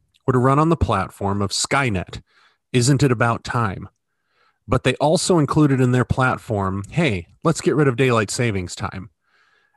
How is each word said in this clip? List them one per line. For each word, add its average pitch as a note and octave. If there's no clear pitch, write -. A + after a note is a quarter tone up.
were B2+
to B2+
run C3+
on D#3
the E3+
platform G2+
of G2+
Skynet, -
isn't B2+
it C#3
about A#2
time? G#2+
But A#2+
they B2+
also E3
included C#3+
in B2
their B2+
platform, G2+
"Hey, B2
let's D#3+
get C3+
rid C#3+
of A#2+
daylight A#2
savings G2
time." -